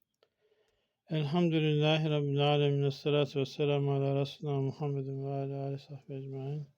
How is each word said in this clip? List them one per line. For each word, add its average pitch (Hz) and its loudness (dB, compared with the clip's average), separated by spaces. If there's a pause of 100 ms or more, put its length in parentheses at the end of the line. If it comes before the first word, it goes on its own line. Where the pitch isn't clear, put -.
(1120)
Elhamdülillahi 156 2
Rabbil 143 0
alemin. 143 4
Esselatu 143 0
vesselamu 143 0
ala 139 0
Resulina 139 -4
Muhammedin 135 -4
ve 135 -6
ala 139 -6
alihi 139 -6
sahbihi 139 -14
ecmaîn. 135 -8 (120)